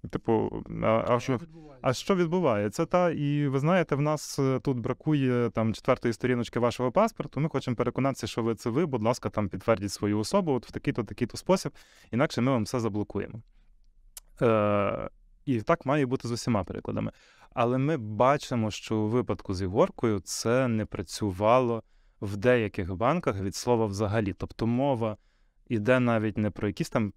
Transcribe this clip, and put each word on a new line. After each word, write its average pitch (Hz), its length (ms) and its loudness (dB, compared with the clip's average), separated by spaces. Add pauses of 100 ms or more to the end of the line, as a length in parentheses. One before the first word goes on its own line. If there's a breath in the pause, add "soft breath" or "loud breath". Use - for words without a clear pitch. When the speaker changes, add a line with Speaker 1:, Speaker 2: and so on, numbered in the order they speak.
(100)
Speaker 1:
типу, 107 540 -2 (180)
«А, 110 260 2
а 120 120 2
що, 127 160 -2
Speaker 2:
Відбувається. 156 520 -8
Speaker 1:
а 127 40 0
що 196 240 0
відбувається?» 160 720 0
Та, 180 240 2
і 147 380 0
ви 135 100 0
знаєте, 160 360 2
в 135 60 0
нас, 151 380 -2
е, 131 220 2
тут 131 180 -2
бракує 127 720 0
там 110 240 0
четвертої 120 400 0
сторіночки 120 460 -2
вашого 120 320 0
паспорту, 196 480 0
ми 160 80 0
хочемо 131 280 -2
переконатися, 127 500 -2
що - 160 -2
ви 113 120 2
це 117 160 -4
ви, 156 160 0
будь 127 160 -2
ласка, 113 260 0
там 104 200 -2
підтвердіть 98 440 0
свою 104 260 0
особу 165 340 0
от 123 140 -2
в - 40 -20
такий-то, 123 340 -4
такий-то 110 320 -4
спосіб, - 360 0 (380 loud breath)
інакше 123 300 0
ми 131 120 2
вам 113 120 2
все 127 160 -2
заблокуємо. 104 600 -4 (1040)
Е, 104 680 2 (340)
і 120 160 0
так 165 260 0
має 143 200 2
бути 120 220 -4
з - 20 -4
усіма 113 340 0
прикладами. 107 480 -6 (420 soft breath)
Але 123 240 0
ми 147 180 0
бачимо, 113 760 0
що - 260 -6
у 107 120 0
випадку 107 460 -2
з 90 80 -4
Ігоркою 107 580 0
це 123 480 0
не 107 180 0
працювало 110 960 0 (380)
в 104 160 -6
деяких 101 580 2
банках 117 460 0
від 95 140 -4
слова 113 320 2
«взагалі». 101 460 0
Тобто - 340 -6
мова 117 500 0 (520)
йде 123 320 4
навіть 110 380 2
не 107 120 0
про - 180 -4
якісь 127 220 -4
там 107 260 0